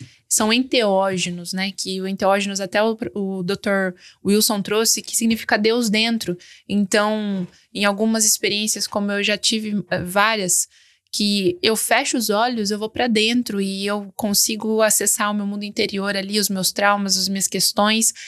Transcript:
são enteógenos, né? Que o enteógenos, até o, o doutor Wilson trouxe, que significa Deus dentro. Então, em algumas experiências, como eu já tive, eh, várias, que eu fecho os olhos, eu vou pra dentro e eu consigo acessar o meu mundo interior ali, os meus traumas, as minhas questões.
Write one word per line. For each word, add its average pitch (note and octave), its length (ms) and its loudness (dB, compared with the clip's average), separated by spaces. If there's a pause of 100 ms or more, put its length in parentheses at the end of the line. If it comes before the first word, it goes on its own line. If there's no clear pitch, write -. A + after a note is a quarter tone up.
(280)
são A3 240 2
enteógenos, F#3+ 1040 0
né? F#3+ 200 -4
Que F#3+ 280 -6
o F#3+ 40 -4
enteógenos, G3 540 0
até G3+ 220 0
o, A3+ 160 0 (160)
o F#3+ 280 -4
doutor G3 520 -2 (280)
Wilson G#3 380 2
trouxe, G#3+ 400 0
que - 160 -8
significa A3+ 400 0
Deus A3+ 320 2
dentro. A3 480 0 (320)
Então, G#3 800 0 (240)
em G3+ 140 0
algumas A3 400 2
experiências, G#3 600 0
como G3+ 240 -2
eu G3+ 140 -2
já G#3 140 0
tive, G#3+ 520 -2
eh, F3+ 120 -2
várias, G3 640 2 (420)
que G3+ 520 0
eu A3 140 4
fecho C4 420 0
os G#3+ 100 -2
olhos, A3 420 0
eu G#3+ 80 -4
vou A3 120 -6
pra A#3+ 160 0
dentro A3+ 520 2
e G3 280 -2
eu G3+ 280 -4
consigo A3 680 0
acessar G#3 480 2
o G#3 40 -2
meu G#3 120 -2
mundo G3+ 180 -6
interior G3+ 500 -2
ali, G3 240 -2
os G3+ 120 0
meus F#3 220 -2
traumas, G3+ 440 2
as F#3+ 100 -2
minhas G3 220 -2
questões. G#3+ 640 2 (160)